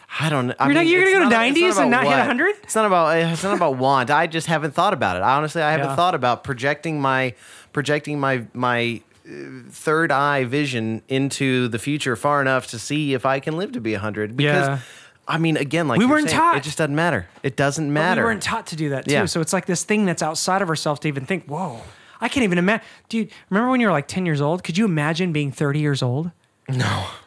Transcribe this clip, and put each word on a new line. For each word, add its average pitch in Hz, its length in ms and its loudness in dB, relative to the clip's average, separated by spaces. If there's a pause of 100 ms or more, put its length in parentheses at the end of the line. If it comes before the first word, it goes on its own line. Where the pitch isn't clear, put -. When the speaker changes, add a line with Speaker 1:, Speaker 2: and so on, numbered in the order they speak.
(200)
Speaker 1:
I 156 100 0
don't, 127 300 0
I 220 60 2
Speaker 2:
You're 277 80 4
not, 330 120 2
Speaker 1:
mean, 330 80 4
Speaker 2:
you're 370 100 4
Speaker 1:
it's 381 100 4
Speaker 2:
gonna 370 120 4
go 247 40 4
to 233 60 6
Speaker 1:
not, 226 120 4
it's 277 80 0
not 339 60 4
Speaker 2:
nineties 349 160 2
and - 160 4
Speaker 1:
about 240 40 4
Speaker 2:
not 262 80 2
hit - 40 2
Speaker 1:
what. 269 100 4
Speaker 2:
a 247 60 4
hundred? 294 380 0
Speaker 1:
It's - 120 -8
not 220 100 4
about, 165 320 4
it's 165 260 0
not 196 120 0
about 151 220 2
want. 131 320 2
I 151 180 4
just 160 200 -4
haven't 156 260 0
thought 190 200 2
about 107 220 0
it. 90 40 -2
I 117 160 4
honestly, 156 260 -2
I 151 100 2
haven't 139 180 0
Speaker 2:
Yeah. 139 60 -4
Speaker 1:
thought 175 200 2
about 123 280 0
projecting 147 560 -4
my, 131 360 0 (360)
projecting 147 480 -2
my, 131 340 0
my, 120 480 -2 (260)
uh, - 40 -20 (400)
third 160 400 0
eye 139 320 2
vision 120 640 -2
into 135 600 0
the 113 120 -4
future 139 360 -2
far 143 260 0
enough 131 260 0
to 120 120 -10
see 147 360 -2
if 123 100 -4
I 135 140 0
can 156 180 -4
live 196 140 -6
to 131 100 -8
be 110 140 -4
a 98 40 -4
hundred. 107 380 -6
Because, 147 300 2
Speaker 2:
Yeah. 139 120 -2 (480)
Speaker 1:
I 151 120 0
mean, 160 180 2
again, 151 300 -2
like 123 100 2
Speaker 2:
We 214 80 4
Speaker 1:
you're 269 80 4
Speaker 2:
weren't 302 160 2
Speaker 1:
saying, 262 100 2
Speaker 2:
taught. 330 180 4
Speaker 1:
it 135 60 -4
just 147 140 -8
doesn't 147 180 0
matter. 151 320 0 (140)
It 139 140 -4
doesn't 143 320 0
Speaker 2:
But 143 60 -2
Speaker 1:
matter. 165 280 2
Speaker 2:
we 233 40 2
weren't 214 180 -2
taught 220 240 -4
to - 80 -8
do 151 140 -4
that 131 180 -4
too. 139 60 0
Speaker 1:
Yeah. 139 120 2
Speaker 2:
So 165 160 -2
it's 160 120 -2
like 180 120 -2
this 175 180 -2
thing 214 220 0
that's 170 160 -2
outside 175 400 0
of 180 80 -2
ourselves 151 320 -2
to 165 60 -4
even 135 180 -4
think, 185 220 -4
"Whoa, 143 340 -8 (400)
I 240 80 -2
can't 269 140 0
even 180 160 2
imagine." 196 260 2 (240)
Dude, 226 220 -4 (180)
remember 233 220 2
when 254 80 2
you 233 80 4
were, 185 60 4
like, 143 140 0
ten 185 200 -4
years 147 140 2
old? 160 220 0
Could 165 140 -4
you 226 80 2
imagine 165 480 0
being 143 180 -2
thirty 143 280 -2
years 147 240 0
old? 135 260 -2 (380)
Speaker 1:
No. 104 380 -2 (220)